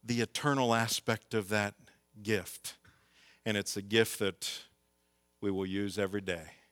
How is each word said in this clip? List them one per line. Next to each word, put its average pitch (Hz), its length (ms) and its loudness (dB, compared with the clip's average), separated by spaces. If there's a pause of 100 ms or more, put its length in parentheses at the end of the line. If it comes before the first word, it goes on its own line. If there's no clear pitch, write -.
the 120 160 0
eternal 127 540 2
aspect 113 580 0
of 107 160 0
that 104 240 2 (500)
gift. 101 520 -2 (720)
And 107 100 0
it's 101 220 -2
a 101 40 -8
gift 110 360 4
that - 340 -2 (880)
we 101 100 -2
will 95 140 -2
use 98 340 -4
every 101 220 0
day. 87 300 -6 (220)